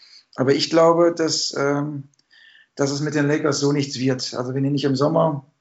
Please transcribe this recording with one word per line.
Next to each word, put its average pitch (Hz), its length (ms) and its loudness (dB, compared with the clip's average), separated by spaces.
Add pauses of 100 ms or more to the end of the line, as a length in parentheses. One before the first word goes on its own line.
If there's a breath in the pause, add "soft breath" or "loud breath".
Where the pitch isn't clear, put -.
(360 loud breath)
aber 131 180 2
ich 151 160 -2
glaube, 165 440 6
dass, 160 440 -4
ähm, 143 460 -2 (680 soft breath)
dass 139 160 0
es 143 120 -4
mit 147 120 -4
den 143 120 2
Lakers 151 320 0
so 143 140 0
nichts 143 260 -2
wird. 127 360 -2
Also 127 200 -6
wenn 139 100 -2
die 139 60 0
nicht 143 140 -2
im 139 120 0
Sommer, 156 480 0 (160)